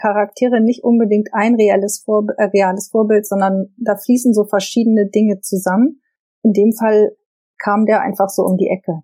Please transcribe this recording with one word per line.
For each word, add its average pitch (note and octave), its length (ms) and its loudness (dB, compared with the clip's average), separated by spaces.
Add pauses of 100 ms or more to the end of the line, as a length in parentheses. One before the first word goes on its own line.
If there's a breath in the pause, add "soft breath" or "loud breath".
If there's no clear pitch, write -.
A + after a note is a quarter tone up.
Charaktere G#3+ 600 -2
nicht A#3 240 0
unbedingt G#3+ 480 0
ein A3+ 240 0
reales G3+ 480 0
Vorb-, G#3+ 320 -2
äh, G#3+ 80 -2
reales G3 460 -2
Vorbild, G#3+ 360 0
sondern G3 500 -2
da G#3+ 200 -4
fließen B3 380 0
so G#3 100 2
verschiedene A3 640 0
Dinge G#3 320 0
zusammen. G3+ 600 -2 (420)
In A3+ 100 2
dem G3+ 200 4
Fall G#3+ 400 0 (480)
kam G#3 260 0
der G#3+ 160 2
einfach G3 260 -2
so G3 140 -4
um F#3 140 0
die F#3 120 0
Ecke. F3 360 -6